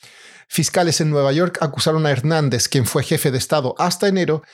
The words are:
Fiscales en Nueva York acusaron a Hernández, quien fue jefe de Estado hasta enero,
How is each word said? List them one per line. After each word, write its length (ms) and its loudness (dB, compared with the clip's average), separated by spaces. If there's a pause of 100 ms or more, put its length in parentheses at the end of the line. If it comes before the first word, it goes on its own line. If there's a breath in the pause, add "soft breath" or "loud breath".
(480 loud breath)
Fiscales 520 0
en 100 0
Nueva 200 2
York 300 0
acusaron 440 0
a 60 2
Hernández, 560 0
quien 180 0
fue 200 -2
jefe 260 0
de 80 0
Estado 400 -2
hasta 300 0
enero, 340 0 (120 loud breath)